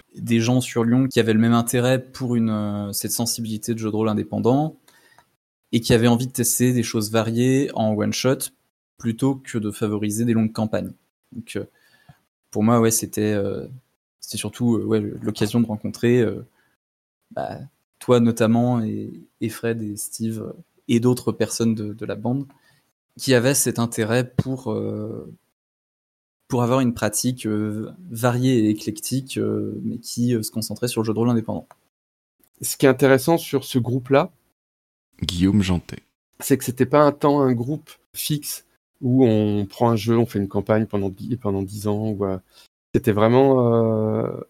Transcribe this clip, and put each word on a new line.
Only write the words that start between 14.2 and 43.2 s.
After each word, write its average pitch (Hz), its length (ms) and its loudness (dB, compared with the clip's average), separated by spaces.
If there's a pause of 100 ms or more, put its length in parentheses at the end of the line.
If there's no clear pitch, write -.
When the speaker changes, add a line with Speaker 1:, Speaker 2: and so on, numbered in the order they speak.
Speaker 1:
c'était - 180 -12
surtout, 117 380 -2
euh, 101 80 -2
ouais, 107 160 0
l'occasion 107 600 -2
de 113 60 2
rencontrer, 113 540 0
euh, 101 260 -2 (840)
bah, 104 260 -8 (400)
toi 123 220 2
notamment, 117 600 2
et, 107 320 -6 (280)
et 120 80 -4
Fred 117 340 -6
et 104 140 -8
Steve, 113 440 -6
euh, 101 120 -10 (360)
et 120 120 2
d'autres 123 320 2
personnes 113 420 -2
de, 104 180 -6
de 107 140 -12
la 95 80 -8
bande, 123 320 -4 (720)
qui 131 160 2
avaient 123 200 4
cet 117 260 0
intérêt 117 500 0
pour, 131 400 -4
euh, 107 640 -6 (1120)
pour 123 160 0
avoir 120 160 2
une 123 160 0
pratique, 120 500 -4
euh, 107 460 -4 (180)
variée 123 580 2
et 107 40 4
éclectique, 117 640 -6
euh, 107 460 -4
mais 113 160 -6
qui, 120 340 -2
euh, 110 120 0
se - 80 -10
concentrait 113 340 -6
sur 117 160 -2
le 107 40 -4
jeu 110 60 0
de 107 60 -2
rôle 117 120 2
indépendant. 113 360 -2 (960)
Speaker 2:
Ce - 160 -6
qui 147 100 4
est - 20 8
intéressant 131 480 4
sur 147 280 -4
ce - 160 -2
groupe-là, 131 520 0 (880)
Speaker 3:
Guillaume 95 400 2
Jantet. 92 400 -4 (380)
Speaker 2:
c'est 131 180 0
que - 60 -10
c'était 123 220 0
pas 147 160 4
un 143 100 4
temps, 143 280 2
un 131 120 4
groupe 123 380 -4 (240)
fixe - 520 -8 (340)
où 127 260 4
on 104 400 2
prend 117 240 0
un 117 60 2
jeu, 110 200 0
on 117 100 4
fait - 120 -4
une 98 100 0
campagne 107 380 0
pendant 98 220 -2
dix, 92 280 -6
pendant 98 260 -4
dix 101 240 -8
ans, 107 240 -2
ou, 101 140 -4
euh, 95 140 -2 (560)
c'était - 180 2
vraiment, 120 640 4 (480)